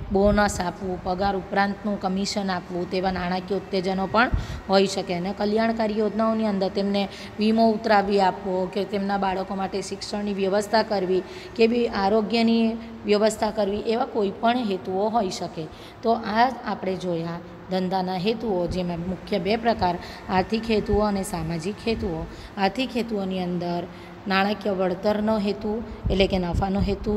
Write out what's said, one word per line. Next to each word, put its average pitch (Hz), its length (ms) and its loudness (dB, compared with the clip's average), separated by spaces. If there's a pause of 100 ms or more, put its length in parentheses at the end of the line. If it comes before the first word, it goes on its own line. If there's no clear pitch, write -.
(120)
બોનસ 202 480 4
આપવું, 180 440 -4
પગાર 196 320 0
ઉપરાંતનું 196 640 -2
કમિશન 190 500 -2
આપવું, 180 400 -4
તેવા 185 200 0
નાણાકીય 185 480 -2
ઉત્તેજનો 190 480 -2
પણ 233 240 4 (380)
હોઈ 196 180 6
શકે. 190 280 -2
અને 180 240 -2
કલ્યાણકારી 220 600 0
યોજનાઓની 220 480 2
અંદર 196 220 0
તેમને 202 400 0 (300)
વીમો 220 320 6
ઉતરાવી 208 500 4
આપવો 185 540 0
કે 202 100 0
તેમના 202 340 -2
બાળકો 190 360 -2
માટે 190 280 -4
શિક્ષણની 202 520 -6
વ્યવસ્થા 202 480 2
કરવી 185 400 0 (340)
કે 226 100 6
બી 233 220 2
આરોગ્યની 226 880 2 (280)
વ્યવસ્થા 208 460 2
કરવી, 202 300 0
એવા 233 240 0
કોઈ 214 360 -2
પણ 233 240 4
હેતુઓ 190 440 0
હોઈ 214 220 2
શકે. 165 340 -6 (380)
તો 226 100 4
આ 226 320 2 (220)
આપણે 190 300 -2
જોયા 170 440 -4 (300)
ધંધાના 185 460 0
હેતુઓ, 196 500 0
જેમાં 175 420 -2
મુખ્ય 190 300 -4
બે 190 180 2
પ્રકાર, 220 380 2 (340)
આર્થિક 214 420 0
હેતુઓ 208 320 2
અને 202 200 2
સામાજિક 170 520 -4 (120)
હેતુઓ. 208 400 -2 (320)
આર્થિક 208 380 0
હેતુઓની 202 440 -2
અંદર 175 420 -2 (460)
નાણાકીય 202 440 2
વળતરનો 202 680 2
હેતુ 208 440 -2 (280)
એટલે 190 160 6
કે 185 120 2
નફાનો 190 420 0
હેતુ, 196 360 0